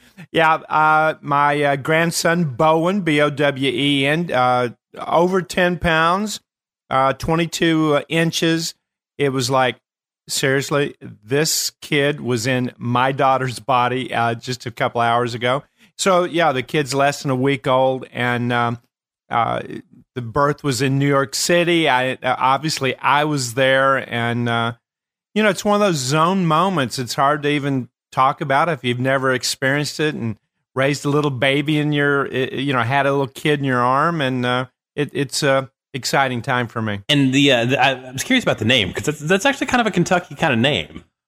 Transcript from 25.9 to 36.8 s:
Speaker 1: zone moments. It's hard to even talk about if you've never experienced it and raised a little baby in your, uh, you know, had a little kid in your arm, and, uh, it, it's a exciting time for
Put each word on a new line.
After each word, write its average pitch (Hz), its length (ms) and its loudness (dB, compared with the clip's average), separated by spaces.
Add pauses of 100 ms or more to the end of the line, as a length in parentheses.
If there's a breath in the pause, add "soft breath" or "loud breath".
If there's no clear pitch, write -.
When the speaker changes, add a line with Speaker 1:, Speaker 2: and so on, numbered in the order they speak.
Speaker 1:
zone 160 480 2
moments. 160 520 0
It's 123 160 -6
hard 147 300 2
to 147 60 0
even 139 380 -2 (220)
talk 135 300 0
about 151 280 0
if 151 140 -4
you've 123 160 -2
never 131 340 0
experienced 135 680 -2
it 151 140 -2
and 113 220 -6 (380)
raised 135 300 0
a 147 40 -2
little 147 220 2
baby 143 480 0
in 151 140 0
your, 143 340 0
uh, 127 240 -4
you 139 220 -4
know, 127 80 0
had 135 260 0
a 139 60 0
little 139 160 -2
kid 147 320 -2
in 139 40 -4
your 127 160 0
arm, 147 400 2
and, 127 240 -2
uh, 123 220 -2 (300)
it, 143 160 -4
it's 139 300 -4
a 135 280 2 (220)
exciting 131 480 0
time 123 260 -2
for 117 140 -8